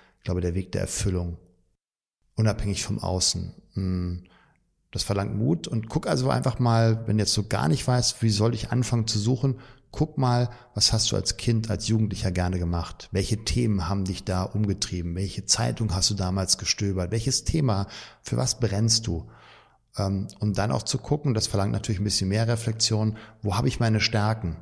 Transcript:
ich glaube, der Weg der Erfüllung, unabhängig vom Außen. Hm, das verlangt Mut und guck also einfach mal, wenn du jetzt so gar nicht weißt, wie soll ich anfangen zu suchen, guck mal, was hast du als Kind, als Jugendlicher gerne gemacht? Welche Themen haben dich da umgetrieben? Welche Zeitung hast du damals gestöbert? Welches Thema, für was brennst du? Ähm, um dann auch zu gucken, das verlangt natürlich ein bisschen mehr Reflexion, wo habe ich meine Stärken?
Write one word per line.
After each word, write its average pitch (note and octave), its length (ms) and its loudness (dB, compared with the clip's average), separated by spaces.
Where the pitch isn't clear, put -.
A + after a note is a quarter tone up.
ich - 40 -20
glaube, F2+ 180 -2
der F2 120 0
Weg F#2 180 -4
der F#2+ 100 -2
Erfüllung, F2+ 560 -2
unabhängig G#2 480 2
vom G#2+ 160 -4
Außen. F2+ 540 -2
Hm, F2+ 500 -2
das - 120 -4
verlangt G2+ 320 -2
Mut C#3 320 0
und A2 220 -4
guck - 180 -2
also C3+ 220 2
einfach B2+ 280 0
mal, A2+ 480 4
wenn G#2+ 120 2
du G#2+ 60 4
jetzt - 100 0
so G#2 140 0
gar B2 200 0
nicht D#3 180 2
weißt, B2 360 0
wie A2+ 80 4
soll A2 240 4
ich - 180 -6
anfangen A#2 360 0
zu A2 120 0
suchen, B2 360 2
guck - 260 -2
mal, B2 320 2
was - 180 2
hast A2 200 2
du A2 40 2
als - 220 0
Kind, A2+ 320 0
als F#2+ 180 -2
Jugendlicher G2+ 440 0
gerne F2+ 280 0
gemacht? E2+ 520 -4
Welche G2 340 -2
Themen G#2+ 420 2
haben G2 160 0
dich F#2 220 -4
da F#2 180 0
umgetrieben? F#2 720 -2
Welche F#2+ 300 -6
Zeitung A2+ 500 0
hast G2 140 2
du G#2 60 0
damals F#2 420 0
gestöbert? F#2 540 -2
Welches - 340 -2
Thema, A2+ 420 2
für - 140 -6
was A#2+ 240 0
brennst A2+ 480 2
du? E2 220 -4
Ähm, G2 300 0
um G#2+ 140 0
dann G#2 200 0
auch C3 100 0
zu - 140 -2
gucken, D3 360 0
das G#2+ 140 0
verlangt G2+ 240 0
natürlich G2+ 300 -2
ein G#2 40 0
bisschen F#2+ 220 0
mehr A2 200 2
Reflexion, A2+ 680 0
wo G2 140 0
habe C3 140 2
ich - 100 0
meine A2 220 4
Stärken? G#2 600 0